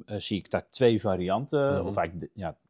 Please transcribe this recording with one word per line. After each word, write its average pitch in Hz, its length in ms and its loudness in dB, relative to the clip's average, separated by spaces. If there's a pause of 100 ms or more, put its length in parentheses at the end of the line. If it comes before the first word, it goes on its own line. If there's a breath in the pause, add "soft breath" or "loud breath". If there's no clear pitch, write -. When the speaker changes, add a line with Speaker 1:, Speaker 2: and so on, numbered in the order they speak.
Speaker 1:
eh, 104 140 -6
zie 101 180 -2
ik - 140 -8
daar - 180 -2
twee 117 320 4
varianten, 110 760 0
Speaker 2:
Mhm. - 100 -2
Speaker 1:
of 101 100 -4
eigenlijk 87 360 -4
de, - 80 -14
ja, 82 140 -6 (140)